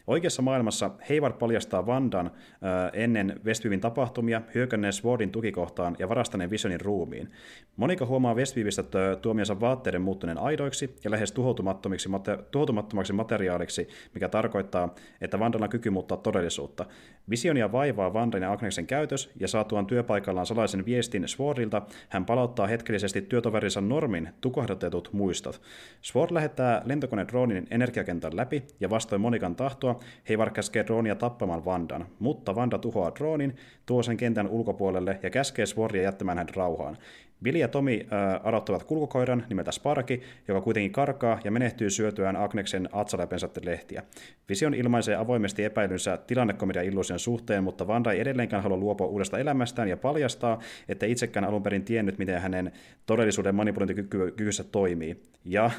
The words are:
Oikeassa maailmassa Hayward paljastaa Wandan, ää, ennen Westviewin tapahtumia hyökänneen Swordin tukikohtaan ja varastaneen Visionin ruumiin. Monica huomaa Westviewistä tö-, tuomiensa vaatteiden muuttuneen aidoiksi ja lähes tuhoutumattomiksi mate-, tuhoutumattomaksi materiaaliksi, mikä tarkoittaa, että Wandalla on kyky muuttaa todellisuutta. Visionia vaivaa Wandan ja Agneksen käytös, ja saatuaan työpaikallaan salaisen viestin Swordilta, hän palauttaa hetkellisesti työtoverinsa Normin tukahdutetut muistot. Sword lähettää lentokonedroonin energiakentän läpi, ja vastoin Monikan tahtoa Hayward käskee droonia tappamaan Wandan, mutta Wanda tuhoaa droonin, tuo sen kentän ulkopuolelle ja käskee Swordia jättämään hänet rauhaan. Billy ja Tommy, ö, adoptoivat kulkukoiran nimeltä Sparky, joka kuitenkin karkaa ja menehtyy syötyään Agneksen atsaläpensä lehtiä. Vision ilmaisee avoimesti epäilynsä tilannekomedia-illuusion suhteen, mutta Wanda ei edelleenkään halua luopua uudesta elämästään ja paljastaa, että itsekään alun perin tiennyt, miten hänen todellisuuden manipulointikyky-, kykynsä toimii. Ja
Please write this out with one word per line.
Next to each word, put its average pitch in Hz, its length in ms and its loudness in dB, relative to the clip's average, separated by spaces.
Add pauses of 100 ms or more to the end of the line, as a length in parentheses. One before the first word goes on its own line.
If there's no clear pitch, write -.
Oikeassa 156 360 0
maailmassa 120 480 2 (180)
Hayward 143 260 2
paljastaa 107 480 0
Wandan, 104 480 2 (320)
ää, 90 300 0
ennen 107 520 0
Westviewin 107 360 0
tapahtumia 117 640 0 (120)
hyökänneen 113 380 0
Swordin 113 380 0
tukikohtaan 90 680 -2
ja 92 100 -2
varastaneen 107 420 0
Visionin 98 300 -2
ruumiin. 87 500 -4 (460)
Monica 135 300 0
huomaa 127 280 4
Westviewistä 113 480 0
tö-, 95 400 2
tuomiensa 104 380 0
vaatteiden 117 420 0
muuttuneen 92 360 -2
aidoiksi 139 680 -2
ja - 60 -2
lähes 107 220 0
tuhoutumattomiksi 98 760 0
mate-, 98 300 -2 (120)
tuhoutumattomaksi 107 640 0
materiaaliksi, 95 760 0 (260)
mikä 90 140 -2
tarkoittaa, 98 640 0 (260)
että 92 160 -4
Wandalla 113 280 2
on 104 60 -2
kyky 113 200 -2
muuttaa 92 280 -2
todellisuutta. 90 680 -2 (440)
Visionia 120 420 2
vaivaa 110 380 2
Wandan 107 320 0
ja 95 100 0
Agneksen 101 340 -4
käytös, 139 440 -2 (100)
ja 95 80 -2
saatuaan 107 380 0
työpaikallaan 101 600 2
salaisen 104 400 0
viestin 113 420 0
Swordilta, 120 540 0 (260)
hän 92 160 -2
palauttaa 123 420 2
hetkellisesti 104 560 0
työtoverinsa 107 580 2
Normin 104 480 0 (120)
tukahdutetut 95 720 -2
muistot. 98 500 -2 (400)
Sword 170 320 2
lähettää 131 500 2
lentokonedroonin 117 840 0
energiakentän 90 640 0
läpi, 123 260 -2 (180)
ja 95 100 0
vastoin 107 300 0
Monikan 104 360 0
tahtoa 127 440 -2 (280)
Hayward 110 240 4
käskee 107 340 0
droonia 113 280 2
tappamaan 95 500 -2
Wandan, 85 420 -2 (120)
mutta 107 340 -2
Wanda 110 260 0
tuhoaa 95 400 0
droonin, 143 380 -2 (300)
tuo 123 160 2
sen 113 140 0
kentän 107 320 0
ulkopuolelle 98 720 0
ja 92 80 -2
käskee 127 360 0
Swordia 104 360 0
jättämään 95 360 0
hänet 85 180 -4
rauhaan. 80 400 -2 (460)
Billy 135 160 0
ja 131 100 2
Tommy, 135 320 2
ö, 98 440 0
adoptoivat 104 400 0
kulkukoiran 127 640 0
nimeltä 95 240 -2
Sparky, 131 480 0 (280)
joka 95 120 2
kuitenkin 104 320 2
karkaa 123 520 2
ja 104 60 -2
menehtyy 113 400 2
syötyään 98 460 0
Agneksen 98 560 -2
atsaläpensä 98 560 -2 (160)
lehtiä. 85 380 -6 (460)
Vision 156 260 2
ilmaisee 120 420 2
avoimesti 107 480 0
epäilynsä 98 520 0
tilannekomedia-illuusion 98 1040 0
suhteen, 113 460 0
mutta 92 200 -2
Wanda 113 280 2
ei - 80 2
edelleenkään 117 420 0
halua 98 140 2
luopua 98 300 0
uudesta 98 320 0
elämästään 127 500 0
ja 87 80 0
paljastaa, 127 640 0 (280)
että 101 180 -2
itsekään 117 380 0
alun 101 180 0
perin 101 220 2
tiennyt, 101 340 0
miten 92 220 0
hänen 92 320 -2 (340)
todellisuuden 107 480 4
manipulointikyky-, 101 760 0
kykynsä 104 340 -2
toimii. 87 580 0 (220)
Ja 104 340 4